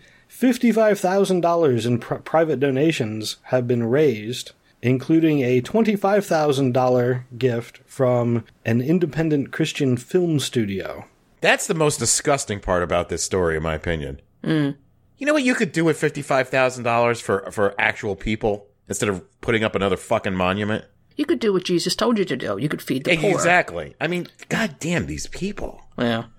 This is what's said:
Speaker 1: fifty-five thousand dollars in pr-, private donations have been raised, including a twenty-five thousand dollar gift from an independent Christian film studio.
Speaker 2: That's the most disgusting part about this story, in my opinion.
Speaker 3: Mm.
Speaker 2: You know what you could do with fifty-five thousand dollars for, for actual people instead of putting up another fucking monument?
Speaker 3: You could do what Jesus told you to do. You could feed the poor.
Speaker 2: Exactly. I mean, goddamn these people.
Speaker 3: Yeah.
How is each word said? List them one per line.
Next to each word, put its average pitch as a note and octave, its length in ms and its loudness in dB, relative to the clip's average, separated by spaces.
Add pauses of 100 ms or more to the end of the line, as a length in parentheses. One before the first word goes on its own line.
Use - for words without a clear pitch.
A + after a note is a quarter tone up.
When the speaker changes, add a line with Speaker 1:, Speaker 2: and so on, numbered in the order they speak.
(280)
Speaker 1:
fifty-five A3+ 680 2
thousand F#3 440 2
dollars D#3+ 440 2
in A#2+ 120 2
pr-, C#3 180 -6
private D#3+ 420 0
donations C3 840 0
have B2+ 240 0
been A#2+ 160 2
raised, A#2+ 680 0 (280)
including D3 600 2
a B2 180 2
twenty-five G3+ 680 2
thousand C#3+ 460 2
dollar B2+ 540 2 (120)
gift A#2 460 -2
from A#2+ 580 0 (220)
an A#2 160 2
independent D3+ 720 0
Christian C#3+ 440 0
film E3 440 0
studio. G2+ 640 -4 (380)
Speaker 2:
That's A#3+ 240 2
the G3+ 80 -2
most D3+ 240 0
disgusting A#2+ 640 -2
part F2+ 220 0
about F2 280 0
this F2 120 -4
story, E2+ 360 0
in D#2 40 -4
my D#2+ 120 0
opinion. D2+ 460 -4 (220)
Speaker 3:
Mm. D3+ 340 0 (420)
Speaker 2:
You C4+ 80 -6
know D4+ 80 2
what D4 80 0
you B3 120 2
could G#3+ 180 -2
do E3 120 0
with D#3 140 2
fifty-five C#3+ 500 -2
thousand B2+ 360 0
dollars A#2 360 2
for, F#2+ 320 -2
for G2+ 260 0
actual G#2+ 380 -2
people G#2+ 500 -4 (220)
instead G#2+ 220 -2
of F2+ 120 -4 (200)
putting A2+ 200 0
up A2 120 -2
another F#2+ 240 0
fucking G#2+ 360 -2
monument? G2+ 500 -2 (320)
Speaker 3:
You D4 100 -2
could C4+ 140 0
do G#3+ 120 0
what F3+ 120 0
Jesus F3 300 -2
told A3+ 240 0
you F#3+ 60 0
to D3 120 -4
do. G2 220 -6
You C#3 120 -2
could - 100 -6
feed C3+ 240 -4
the F3 140 2
poor. G3 140 2
Speaker 2:
Exactly. D#3+ 680 0
I D3 80 -2
mean, F3 200 -6 (200)
goddamn E3+ 580 -4
these D3+ 200 -8
people. E3+ 560 -10 (160)
Speaker 3:
Yeah. A#2 260 -2 (140)